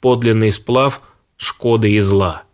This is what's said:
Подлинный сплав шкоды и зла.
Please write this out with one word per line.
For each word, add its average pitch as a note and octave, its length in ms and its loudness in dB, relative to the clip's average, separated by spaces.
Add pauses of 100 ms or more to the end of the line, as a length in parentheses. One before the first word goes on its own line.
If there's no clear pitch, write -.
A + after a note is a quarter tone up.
Подлинный A2+ 520 2
сплав B2+ 500 -2 (340)
шкоды A2+ 560 -2
и G#2+ 80 2
зла. G2 540 -2